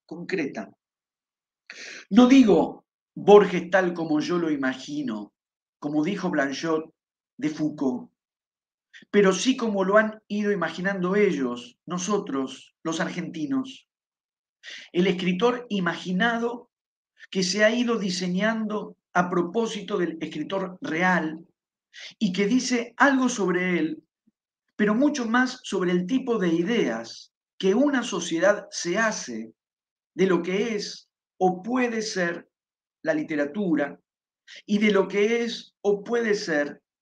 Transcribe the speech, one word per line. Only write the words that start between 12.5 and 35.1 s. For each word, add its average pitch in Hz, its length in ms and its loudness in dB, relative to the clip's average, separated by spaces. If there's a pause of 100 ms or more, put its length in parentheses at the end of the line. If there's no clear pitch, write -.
los 160 180 -4
argentinos. 151 880 -6 (1040)
El 180 140 2
escritor 185 640 0
imaginado 208 1000 -2 (600)
que 190 140 -2
se 196 200 0
ha 226 80 6
ido 240 260 0
diseñando 208 1000 -4 (180)
a 180 160 0
propósito 202 680 -2
del 160 240 -2
escritor 180 600 -6
real 160 680 -2 (720)
y 190 140 0
que 202 140 0
dice 240 500 0
algo 262 320 4
sobre 180 500 0
él, - 240 -4 (720)
pero 208 200 2
mucho 262 320 0
más 247 360 0
sobre 180 300 -2
el 180 140 0
tipo 240 320 -2
de 185 100 0
ideas 165 840 -2 (260)
que 190 160 2
una 269 280 2
sociedad 185 680 0
se 175 280 -4
hace 120 560 -4 (600)
de 185 120 2
lo 180 160 2
que 214 320 -2
es - 340 -10 (300)
o 180 240 0
puede 233 400 -2
ser 170 480 -4 (520)
la 156 120 0
literatura 151 840 -2 (680)
y 208 120 2
de 214 120 4
lo 190 160 4
que 208 380 2